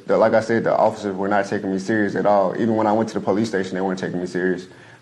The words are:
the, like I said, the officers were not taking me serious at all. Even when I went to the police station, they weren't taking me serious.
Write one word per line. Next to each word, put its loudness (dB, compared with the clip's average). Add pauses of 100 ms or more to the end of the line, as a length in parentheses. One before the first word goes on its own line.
the, 2
like 4
I 4
said, 0
the 2
officers 0
were -4
not 0
taking -4
me 0
serious 0
at 0
all. 2
Even 0
when 2
I 2
went 0
to -8
the -6
police 0
station, -4
they -4
weren't -2
taking -6
me -4
serious. -2 (360)